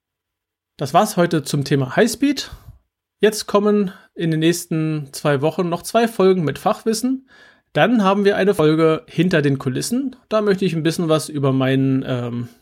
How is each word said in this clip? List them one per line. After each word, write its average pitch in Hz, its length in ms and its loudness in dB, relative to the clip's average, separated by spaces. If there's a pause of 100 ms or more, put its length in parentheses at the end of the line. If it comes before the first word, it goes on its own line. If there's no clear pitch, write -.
(760)
Das 143 180 -6
war's 208 220 2
heute 175 280 2
zum 143 200 -2
Thema 135 320 -2
Highspeed. 269 560 0 (680)
Jetzt 214 280 0
kommen 208 460 0 (200)
in 170 160 -4
den 156 120 0
nächsten 156 680 -2
zwei 143 300 -2
Wochen 165 280 -2
noch 175 120 -4
zwei 233 260 0
Folgen 185 360 2
mit 139 160 -4
Fachwissen. 226 680 -4 (460)
Dann 202 300 2
haben 196 220 2
wir 196 100 4
eine 185 180 2
Folge 160 540 2
hinter 170 340 0
den 139 160 0
Kulissen. 143 580 -4 (140)
Da 214 120 0
möchte 202 240 0
ich 165 100 -2
ein 156 80 -2
bisschen 160 260 -2
was 156 180 0
über 139 240 -2
mein, 135 540 2
ähm, 120 420 -6 (140)